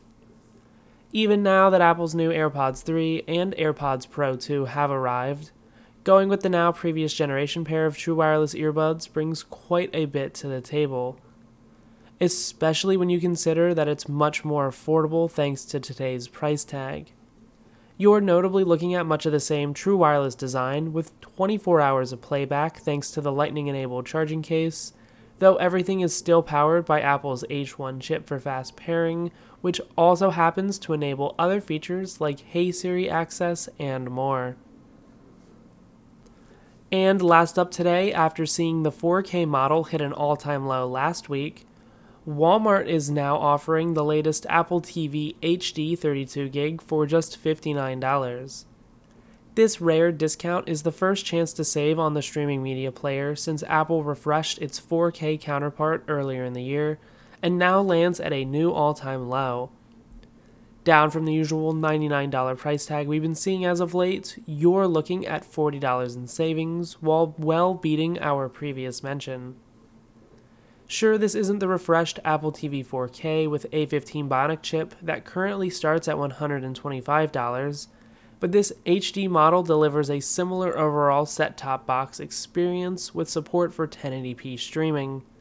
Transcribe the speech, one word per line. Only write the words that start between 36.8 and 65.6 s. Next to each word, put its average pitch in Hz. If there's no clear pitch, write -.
And 190
last 170
up 175
today, 180
after 160
seeing 165
the 151
four 175
K 180
model 147
hit 156
an 143
all-time 143
low 131
last 131
week, 143
Walmart 196
is 147
now 143
offering 160
the 151
latest 151
Apple 170
T 160
V 151
H 175
D 160
thirty-two 139
gig 147
for 156
just 156
fifty-nine 143
dollars. 131
This 220
rare 170
discount 165
is 156
the 160
first 196
chance 165
to 156
save 151
on 156
the 147
streaming 143
media 131
player 143
since 151
Apple 156
refreshed 151
its -
four 165
K 156
counterpart 147
earlier 139
in 123
the 123
year, 151
and 175
now 180
lands 175
at 160
a 135
new 147
all-time 135
low. 127
Down 156
from 160
the 156
usual 156
ninety-nine 151
dollar 131
price 147
tag 147
we've 151
been 160
seeing 185
as 175
of 175
late, 185
you're 175
looking 170
at 151
forty 151